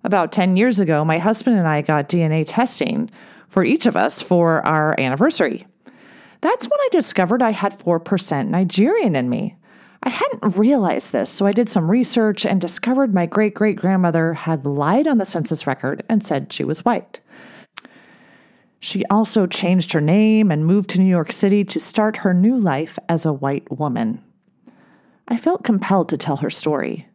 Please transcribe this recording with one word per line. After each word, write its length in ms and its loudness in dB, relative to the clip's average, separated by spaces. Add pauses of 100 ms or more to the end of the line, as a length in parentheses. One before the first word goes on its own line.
About 260 0
ten 260 2
years 220 2
ago, 260 2
my 140 2
husband 400 0
and 80 2
I 160 2
got 260 0
D 140 0
N 80 2
A 140 2
testing 640 -2 (380)
for 160 2
each 200 2
of 120 2
us 260 0
for 420 2
our 340 2
anniversary. 680 0 (720)
That's 260 -2
when 140 0
I 120 0
discovered 500 2
I 80 2
had 240 -2
four 240 0
percent 500 -2
Nigerian 680 2
in 120 -2
me. 280 -4 (480)
I 60 -2
hadn't 460 -2
realized 560 0
this, 160 -2
so 180 -2
I 60 2
did 160 0
some 220 0
research 560 0
and 140 0
discovered 520 -2
my 140 2
great-great-grandmother 1080 0
had 300 -4
lied 440 0
on 100 2
the 80 0
census 400 -4
record 420 -4
and 160 0
said 280 -4
she 100 -6
was 220 -4
white. 360 -2 (1600)
She 280 -6
also 420 0
changed 440 0
her 80 2
name 520 4
and 120 0
moved 260 2
to 100 0
New 100 4
York 220 0
City 320 2
to 160 -6
start 380 -2
her 140 0
new 240 4
life 520 -2
as 180 0
a 60 0
white 440 -4
woman. 460 -4 (1040)
I 100 -4
felt 280 -2
compelled 460 2
to 60 -2
tell 200 -4
her 140 -4
story. 640 -4